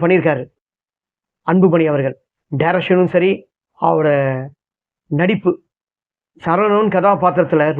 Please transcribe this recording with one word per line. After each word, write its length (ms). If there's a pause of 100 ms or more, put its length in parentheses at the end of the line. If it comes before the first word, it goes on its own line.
பண்ணியிருக்காரு 400 (1080)
அன்புமணி 420
அவர்கள். 240 (460)
டைரக்ஷனும் 520
சரி, 160 (560)
அவரோட 220 (1120)
நடிப்பு, 320 (920)
சரவணன் 520
கதாபாத்திரத்துல 720 (120)